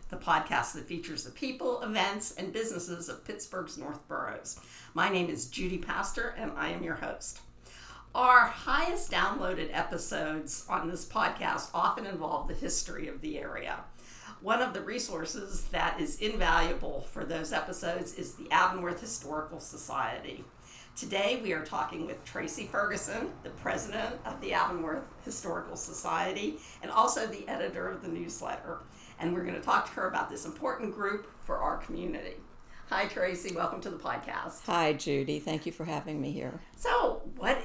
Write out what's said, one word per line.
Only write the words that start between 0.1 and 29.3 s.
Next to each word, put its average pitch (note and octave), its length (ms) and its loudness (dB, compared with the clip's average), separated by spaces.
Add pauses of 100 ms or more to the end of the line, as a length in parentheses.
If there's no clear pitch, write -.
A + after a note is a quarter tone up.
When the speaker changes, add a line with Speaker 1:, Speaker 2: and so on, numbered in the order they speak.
Speaker 1:
podcast D#3 580 4
that D3+ 140 -10
features D#3+ 360 -6
the B2+ 60 -10
people, C4 540 -2
events, G#3+ 480 2
and F#3+ 200 -6
businesses F3 580 -4
of - 160 -8
Pittsburgh's - 520 -6
North D3+ 300 -8
Boroughs. - 520 -6 (360)
My F3 120 6
name F3+ 220 4
is - 160 -2
Judy F#3 320 -2
Pastor, A3+ 580 -2
and A3 200 -4
I D3+ 140 -2
am F3 120 -4
your D#3+ 140 -2
host. - 460 -6 (760)
Our B3 320 12
highest - 640 2
downloaded F3+ 600 2
episodes D#3 960 -2
on E3+ 220 0
this F3 160 -4
podcast E3 680 0
often G3+ 320 2
involve D#3 400 -2
the - 80 0
history - 520 -2
of - 140 -8
the D3+ 160 -4
area. - 440 -4 (600)
One A#3 220 4
of G3 100 0
the G3+ 80 -4
resources G3 840 -4
that E3 360 2
is - 180 -2
invaluable E3+ 840 4
for - 220 -4
those D#3+ 300 -4
episodes F3 640 -2
is - 180 -6
the - 160 -10
Avonworth F3 500 4
Historical D3+ 600 -4
Society. - 840 -4 (520)
Today G#3 480 2
we F#3 100 0
are D#3 100 -2
talking - 440 -4
with - 180 -8
Tracy - 400 -4
Ferguson, G3+ 640 0 (140)
the - 80 -8
president G#3+ 640 -2 (100)
of - 160 -6
the F#3 120 -2
Avonworth E3+ 500 2 (200)
Historical E3+ 520 -6
Society, F3 800 -2 (260)
and - 80 -6
also A3 380 6
the - 200 -8
editor - 400 -2
of F#3+ 140 -6
the F#3+ 60 -8
newsletter. - 720 -4 (400)
And E3 120 2